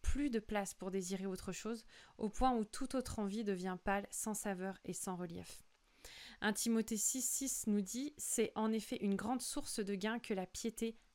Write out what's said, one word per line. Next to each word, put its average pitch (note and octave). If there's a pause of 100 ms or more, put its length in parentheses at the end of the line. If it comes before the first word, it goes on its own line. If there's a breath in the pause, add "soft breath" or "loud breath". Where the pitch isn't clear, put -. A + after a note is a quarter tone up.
plus C#4+
de A3+
place G#3
pour F#3+
désirer F#3+
autre F#3
chose, A3 (320 loud breath)
au A3
point B3+
où A3
toute -
autre -
envie G#3
devient F#3
pâle, G3+
sans -
saveur F#3+
et F#3
sans F#3
relief. F3 (800 loud breath)
Un G#3+
Timothée A3+
six B3+
six -
nous G#3
dit, « B3+
C'est -
en A3
effet A3
une G3
grande A#3
source -
de G3+
gain A3
que -
la F#3
piété A3+ (180 soft breath)